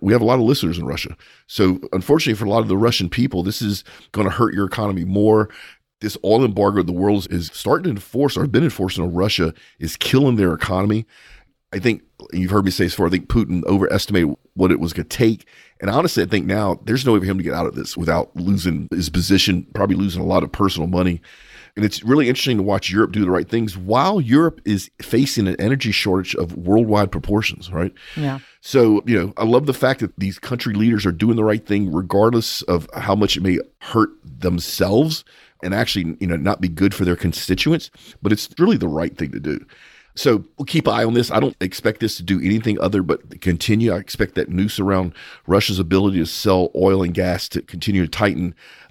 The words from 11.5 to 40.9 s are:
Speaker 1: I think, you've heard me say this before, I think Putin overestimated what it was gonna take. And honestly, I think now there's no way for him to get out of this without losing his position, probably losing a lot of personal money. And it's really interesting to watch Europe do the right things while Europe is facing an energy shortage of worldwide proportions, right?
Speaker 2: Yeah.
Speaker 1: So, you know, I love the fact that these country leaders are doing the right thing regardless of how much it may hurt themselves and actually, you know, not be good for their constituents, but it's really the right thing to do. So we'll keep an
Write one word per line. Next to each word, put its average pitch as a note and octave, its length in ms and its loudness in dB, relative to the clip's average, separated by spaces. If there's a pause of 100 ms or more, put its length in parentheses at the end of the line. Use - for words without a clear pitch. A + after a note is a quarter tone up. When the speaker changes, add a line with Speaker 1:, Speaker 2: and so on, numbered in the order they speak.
Speaker 1:
I G2 60 -6
think, A2+ 240 0 (300)
you've F2+ 200 -2
heard G2+ 120 4
me F#2+ 60 0
say F#2 140 0
this D2 80 0
before, F#2 160 0
I - 20 -2
think F2+ 180 -2
Putin F#2+ 360 0
overestimated F#2 720 2 (180)
what F#2 180 2
it - 80 2
was E2 140 -4
gonna E2 160 -8
take. A2+ 380 0 (340)
And F#2+ 100 -4
honestly, C#3 320 0
I - 40 -2
think F#2 200 -2
now G2 380 -2
there's B2+ 200 -2
no B2 80 2
way G#2 60 4
for F#2 80 0
him F#2+ 100 -2
to F#2 80 -4
get E2 80 -4
out E2 140 -2
of - 80 -6
this - 220 -10
without D#2+ 400 -2
losing E2+ 560 -2
his E2+ 180 -2
position, F#2 640 0
probably G2+ 220 0
losing F#2 260 -2
a - 20 -4
lot F2 200 0
of - 80 -8
personal F2+ 360 -2
money. F2+ 320 0 (560)
And G#2+ 80 0
it's - 200 -2
really C3 240 4
interesting B2+ 300 0
to F#2+ 40 2
watch F#2+ 280 -2
Europe G2 200 2
do G2+ 140 0
the F2 60 2
right F2 180 0
things A2 280 -2
while C3 440 0
Europe D3 440 0
is G2+ 240 -2 (140)
facing A#2+ 460 0
an - 100 -4
energy A#2+ 320 -2
shortage F#2+ 460 -2
of F2 200 -4
worldwide G#2 540 2
proportions, G2+ 600 -4
right? F2 200 -2 (240)
Speaker 2:
Yeah. C#3 220 -4 (220)
Speaker 1:
So, A2 440 4
you A2+ 140 2
know, F#2 180 -4
I G#2+ 80 -2
love B2 220 4
the C3 80 0
fact C3 260 0
that G#2 160 -4
these F#2+ 220 -4
country B2 360 -4
leaders G#2+ 300 2
are F2+ 80 2
doing G#2 240 2
the G#2+ 80 2
right G#2+ 220 0
thing G2+ 260 0
regardless G2+ 680 2
of E2+ 320 -2
how A2 220 -2
much G2+ 200 2
it E2+ 60 -6
may F#2 160 2 (220)
hurt - 300 0 (440)
themselves G#2 680 0 (380)
and F#2 120 -4
actually, G2 460 -2
you F#2+ 60 -2
know, E2+ 100 -2
not E2 240 -2
be F2+ 80 0
good F#2 260 0
for G2 100 -2
their F2 120 2
constituents, - 760 -2 (320)
but - 100 0
it's - 160 -2 (100)
really F#3 180 4
the F2+ 120 -2
right D#2 300 -4
thing C#2 140 -6
to - 80 -10
do. - 240 -6 (520)
So A2+ 280 2 (120)
we'll C#3+ 100 -10
keep D#3 200 -2
an A2 60 2